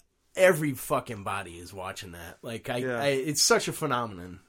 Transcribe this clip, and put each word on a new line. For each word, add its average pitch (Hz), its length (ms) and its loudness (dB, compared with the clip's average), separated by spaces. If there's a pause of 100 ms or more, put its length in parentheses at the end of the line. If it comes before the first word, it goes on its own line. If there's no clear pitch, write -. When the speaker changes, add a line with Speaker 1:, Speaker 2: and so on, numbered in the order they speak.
(360)
Speaker 1:
every 160 380 6
fucking 120 500 -2
body 98 340 -4
is 87 160 -14
watching 95 380 -8
that. 82 300 -14
Like, 117 280 -8
I, 123 80 -2
Speaker 2:
Yeah. 123 240 -2
Speaker 1:
I, 143 60 0
it's 143 380 2
such 226 240 6
a 156 40 -2
phenomenon, 104 760 -4